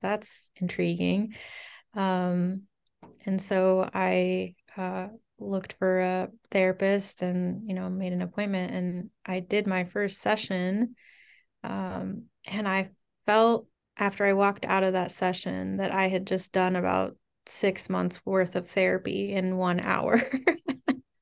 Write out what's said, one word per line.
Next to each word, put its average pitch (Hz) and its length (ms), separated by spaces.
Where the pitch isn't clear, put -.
"That's - 560
intriguing." 180 800
Um, 185 720
and 190 160
so 190 520
I, 185 640
uh, 185 340
looked 196 360
for 185 260
a 185 300
therapist 196 680
and, 180 460
you 196 60
know, 185 160
made 185 240
an 180 80
appointment. 185 520
And 180 360
I 185 140
did 202 280
my 185 180
first 196 360
session. 208 760
Um, 190 640
and 202 220
I 190 220
felt 226 420
after 202 280
I 196 80
walked 202 320
out 190 180
of 185 100
that 185 180
session 185 640
that 190 140
I 190 180
had 190 180
just 185 240
done 185 240
about 95 420
six - 420
months 180 360
worth 185 300
of 180 140
therapy 190 640
in 185 240
one 180 220
hour. 190 460
<laughs> - 60